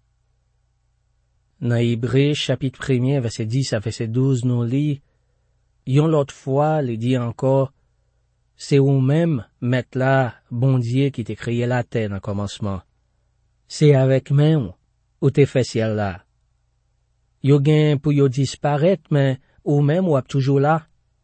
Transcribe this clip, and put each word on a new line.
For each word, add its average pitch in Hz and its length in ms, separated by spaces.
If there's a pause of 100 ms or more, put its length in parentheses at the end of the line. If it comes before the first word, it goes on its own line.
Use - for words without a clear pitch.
(1600)
Nan 120 160
Ebre, 120 560
chapit 131 400
premye, 131 480
vèsè 113 240
dis 127 240
a 113 80
vèsè 110 320
douz, 127 320
nou 120 240
li, 139 320 (880)
yon 147 240
lòt 143 240
fwa, 147 480
li 120 160
di 123 160
ankò, 131 560 (840)
"Se - 240
ou 135 200
menm, 143 440 (180)
Mèt 123 340
la, 131 400 (160)
Bondye 131 600
ki 120 120
te 107 120
kreye 120 300
latè 120 440
nan 98 100
kòmansman. 101 640 (840)
Se 147 280
avèk 131 360
men 147 260
ou, 98 180 (460)
ou 139 100
te 139 140
fè 131 180
syèl 110 320
la." 98 280 (1200)
Yo 139 220
gen 151 360
pou 147 120
yo 139 160
disparèt, 143 720 (100)
men 139 300 (240)
ou 147 180
menm 170 260
ou 147 100
ap 123 100
toujou 139 320
la. 156 280 (360)